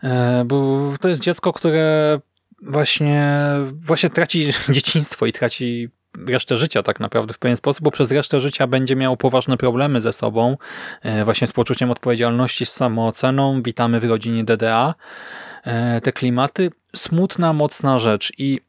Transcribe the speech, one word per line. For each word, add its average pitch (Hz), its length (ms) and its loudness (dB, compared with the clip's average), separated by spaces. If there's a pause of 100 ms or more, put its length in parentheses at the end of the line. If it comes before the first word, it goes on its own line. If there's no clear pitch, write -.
E, 123 420 2
bo 139 560 0
to 185 60 2
jest 165 140 0
dziecko, 175 320 0
które 156 680 2 (420)
właśnie, 147 720 2 (400)
właśnie 160 360 0
traci 165 380 0 (100)
<laughs> - 120 -6
dzieciństwo 143 560 2
i 113 80 0
traci 120 560 -4 (380)
resztę 120 300 0
życia 120 260 0
tak - 160 -2
naprawdę 110 340 -2
w - 40 -14
pewien 123 200 0
sposób, 143 260 -2
bo 147 80 2
przez 127 200 0
resztę 143 280 0
życia 139 280 -2
będzie 131 280 0
miało 131 220 0
poważne 127 400 0
problemy 127 440 0
ze 113 120 0
sobą, 117 440 0 (440)
e, 110 240 -2
właśnie 113 220 2
z - 60 -4
poczuciem 123 380 0
odpowiedzialności, 120 760 0
z - 60 -2
samooceną. 131 880 0
Witamy 117 380 0
w 110 40 -4
rodzinie 113 400 0
D 110 140 2
D 113 180 0
A. 135 180 2 (720)
E, 117 380 -2
te 135 100 0
klimaty, 135 600 0 (240)
smutna, 170 580 0
mocna 147 460 2
rzecz 110 380 0
i 135 320 -2